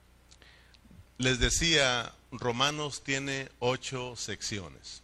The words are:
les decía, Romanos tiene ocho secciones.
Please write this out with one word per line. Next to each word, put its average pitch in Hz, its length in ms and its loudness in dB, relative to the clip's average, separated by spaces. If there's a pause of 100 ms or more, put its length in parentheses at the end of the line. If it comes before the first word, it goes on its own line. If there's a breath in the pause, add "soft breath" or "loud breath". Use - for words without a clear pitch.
(1160 soft breath)
les 127 220 2
decía, 127 720 4 (200)
Romanos 131 720 -2
tiene 135 460 -4 (100)
ocho 123 560 -2
secciones. 95 880 -8